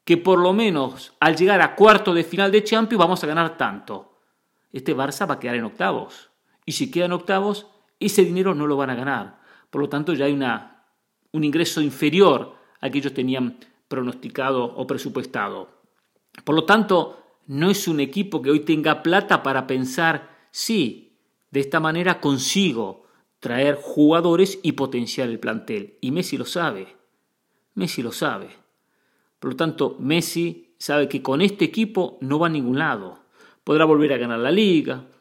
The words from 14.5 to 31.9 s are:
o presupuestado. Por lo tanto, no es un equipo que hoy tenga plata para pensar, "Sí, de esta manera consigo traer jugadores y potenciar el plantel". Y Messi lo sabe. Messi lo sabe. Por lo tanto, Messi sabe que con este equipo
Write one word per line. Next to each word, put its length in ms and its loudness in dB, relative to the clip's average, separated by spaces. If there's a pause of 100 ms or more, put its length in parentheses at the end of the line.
o 240 -8
presupuestado. 800 -6 (760)
Por 120 0
lo 80 2
tanto, 580 2 (260)
no 220 0
es 180 0
un 120 0
equipo 420 -2
que 80 -2
hoy 120 4
tenga 420 0
plata 400 2
para 240 -2
pensar, 600 -2 (220)
"Sí, 680 -4 (340)
de 80 0
esta 200 0
manera 420 0
consigo 840 0 (340)
traer 360 0
jugadores 880 4
y 80 0
potenciar 580 -4
el 100 -8
plantel". 600 -8
Y 100 -4
Messi 260 -4
lo 80 -6
sabe. 500 -6 (800)
Messi 260 -4
lo 100 -6
sabe. 380 -6 (920)
Por 120 -8
lo 60 -10
tanto, 420 -2
Messi 800 -4
sabe 320 0
que 120 -6
con 200 0
este 240 2
equipo 560 -4